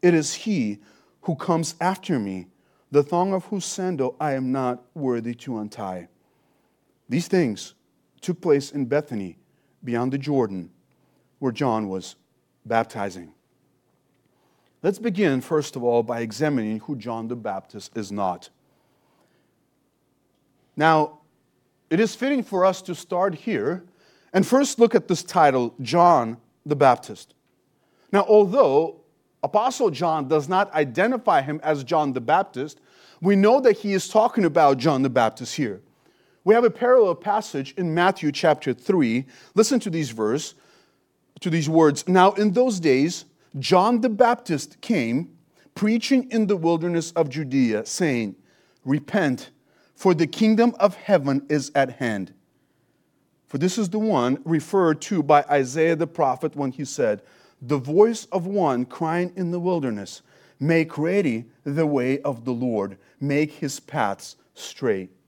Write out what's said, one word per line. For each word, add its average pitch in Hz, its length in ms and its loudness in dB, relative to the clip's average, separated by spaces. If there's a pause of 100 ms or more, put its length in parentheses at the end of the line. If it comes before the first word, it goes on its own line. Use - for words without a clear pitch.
It 175 140 4
is 151 180 0
he 117 460 -4 (440)
who 165 140 -4
comes 165 420 -2
after 180 400 -2
me, 95 280 -8 (440)
the 143 120 4
thong 175 320 0
of 180 120 -6
whose 196 200 -8
sandal 170 520 -4
I 147 140 -2
am 131 200 -4
not 127 300 -4 (120)
worthy 120 400 -4
to 120 240 -10
untie." 98 500 -10 (1000)
These 165 200 -4
things 143 460 -2 (480)
took 175 180 -6
place 143 300 0
in 139 160 -4
Bethany, 117 500 -4 (480)
beyond 123 280 -4
the 143 60 -6
Jordan, 120 520 -4 (680)
where 131 140 -4
John 110 360 -2
was 95 280 -10 (480)
baptizing. 101 680 -4 (1500)
Let's 190 160 -2
begin, 180 420 0
first 151 360 -4
of 127 60 -8
all, 120 200 2
by 117 180 -4
examining 113 600 -4
who 147 160 -10
John 113 320 -10
the 123 80 -8
Baptist 104 600 -12
is 104 140 -10
not. 95 400 -6 (2250)
Now, 156 420 2 (720)
it 170 100 2
is 226 140 0
fitting 269 280 -2
for 185 220 -2
us 185 180 2
to 175 120 -10
start 180 400 -4
here 160 500 -4 (480)
and 190 140 2
first 269 320 2
look 233 160 4
at 185 140 2
this 170 140 -2
title, 131 580 2
John 131 580 4 (260)
the 147 120 -2
Baptist. 127 580 0 (800)
Now, 196 160 2
although 190 680 4 (480)
Apostle 220 460 0
John 156 360 -2
does 147 220 0
not 190 260 0
identify 165 680 0
him 151 200 -8
as 147 220 -2
John 151 280 0
the 123 80 -4
Baptist, 147 600 -2 (400)
we 196 160 2
know 214 240 6
that 240 180 4
he 202 140 -4
is 185 160 -2
talking 214 360 2
about 147 340 4
John 135 240 2
the 139 80 0
Baptist 117 440 0
here. 107 260 -6 (600)
We 202 120 6
have 240 100 4
a 233 60 4
parallel 240 440 2
passage 202 600 -6
in 170 180 -4
Matthew 175 380 0
chapter 147 420 0
three. 135 520 0 (280)
Listen 220 260 2
to 202 100 -8
these 156 200 -4
verse, 113 440 -4 (840)
to 180 100 -4
these 156 180 0
words. 160 400 4
"Now 185 240 6
in 202 200 0
those 233 280 2
days, 151 440 2 (340)
John 208 420 2
the 247 80 0
Baptist 220 720 0
came, 143 500 -2 (440)
preaching 233 560 0
in 220 160 0
the 196 100 0
wilderness 165 560 -2
of 165 160 0
Judea, 151 580 0
saying, 120 500 -2 (480)
'Repent, 143 680 -2 (440)
for 185 200 2
the 160 120 0
kingdom 220 540 2
of 196 140 4
heaven 139 540 0
is 151 260 -2
at 135 180 2
hand.'" 107 400 -6 (1120)
For 147 120 -8
this 180 200 0
is 196 120 -2
the 214 80 -4
one 143 460 2
referred 160 580 0
to 170 200 -2
by 143 260 6
Isaiah 147 480 2
the 160 100 -2
prophet 151 500 -4
when 135 160 -4
he 147 120 -10
said, 110 380 -2 (400)
"The 135 160 -2
voice 196 480 2
of 180 200 -6
one 156 380 -2
crying 170 520 -4
in 180 140 -4
the 175 100 -6
wilderness, 135 600 -4 (400)
'Make 160 380 0
ready 151 480 -2 (180)
the 151 220 -2
way 135 340 0
of 127 240 -6
the 127 80 -4
Lord, 113 460 -4 (220)
make 147 320 -2
his - 280 -10
paths - 560 -6 (180)
straight.'" 98 560 -4 (180)